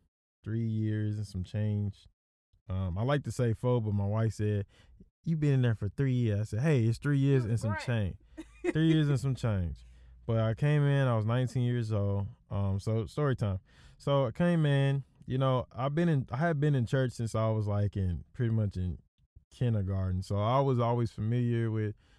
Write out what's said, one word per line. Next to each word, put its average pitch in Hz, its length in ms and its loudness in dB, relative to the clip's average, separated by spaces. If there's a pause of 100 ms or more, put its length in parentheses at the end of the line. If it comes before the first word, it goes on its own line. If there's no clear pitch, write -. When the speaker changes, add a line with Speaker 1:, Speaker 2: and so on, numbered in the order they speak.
(440)
Speaker 1:
three 113 220 -2
years 107 500 -2
and 104 100 -6
some 92 180 -6
change. 104 600 -2 (600)
Um, 92 300 -2
I 107 40 -2
like 139 220 0
to 117 80 -6
say 120 220 0
four, 123 260 0
but 107 140 -2
my 101 120 0
wife 110 280 0
said, 104 320 -2 (580)
"You 165 120 0
been 147 180 2
in 131 80 4
there 117 120 2
for 101 140 -4
three 135 240 0
years." 113 280 2
I 107 40 -2
said, 107 160 -6
"Hey, 139 240 4
it's 113 140 2
three 143 200 0
years 135 260 4
Speaker 2:
You 123 60 -4
Speaker 1:
and 117 100 0
some 110 100 -2
Speaker 2:
grunt. - 160 -4
Speaker 1:
change. 110 300 -2 (200)
Speaker 2:
<laughs> - 360 -6
Speaker 1:
Three 160 200 4
years 151 160 2
and 139 100 2
some 135 160 -2
change." 95 440 -2 (480)
But 113 140 0
I 110 140 0
came 147 300 2
in, 139 240 2
I 120 80 2
was 107 100 0
nineteen 123 360 0
years 120 300 -2
old. 101 340 0 (240)
Um, 98 280 -2
so 110 280 -2
story 143 280 0
time. 95 240 -2 (400)
So 139 280 2
I 110 40 -2
came 175 360 2
in, 139 360 2 (240)
you 127 120 -4
know, 131 360 2
I've 139 200 -4
been 170 140 2
in, 139 220 2
I 120 60 -4
had 160 240 0
been 147 140 2
in 123 120 2
church 131 260 0
since 113 220 -6
I 110 160 2
was, 107 160 0
like, 104 300 0
in, 90 280 -2 (100)
pretty 117 180 0
much 107 240 0
in 90 220 -4 (520)
kindergarten. 95 720 -2
So 101 140 -4
I 117 240 2
was 135 180 2
always 117 320 0
familiar 117 600 0
with 107 240 -4 (240)